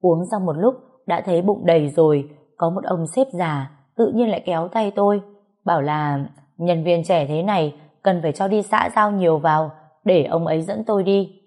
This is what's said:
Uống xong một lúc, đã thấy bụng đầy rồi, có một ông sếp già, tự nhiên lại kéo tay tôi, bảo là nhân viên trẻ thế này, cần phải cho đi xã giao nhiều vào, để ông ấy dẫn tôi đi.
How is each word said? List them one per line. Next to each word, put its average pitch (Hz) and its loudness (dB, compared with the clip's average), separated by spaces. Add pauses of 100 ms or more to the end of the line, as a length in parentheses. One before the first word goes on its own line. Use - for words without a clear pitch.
Uống 170 2 (120)
xong 196 -4
một 156 -4
lúc, 226 2 (320)
đã - -4
thấy 175 0
bụng 196 -2
đầy 165 4
rồi, 147 2 (280)
có 170 0
một 180 -6
ông 165 -4
sếp 262 -2
già, 151 -4 (260)
tự 226 2
nhiên 226 2
lại 185 -4
kéo 170 -2
tay 208 -2
tôi, 202 2 (440)
bảo 165 0
là 147 -2 (320)
nhân 170 -2
viên 170 2
trẻ 165 2
thế 156 -2
này, 170 -2 (280)
cần 180 2
phải 160 -2
cho 196 -2
đi 208 0
xã 202 0
giao 208 2
nhiều 180 2
vào, 156 0 (320)
để 185 4
ông 165 -2
ấy 160 0
dẫn 202 -6
tôi 202 0
đi. 196 0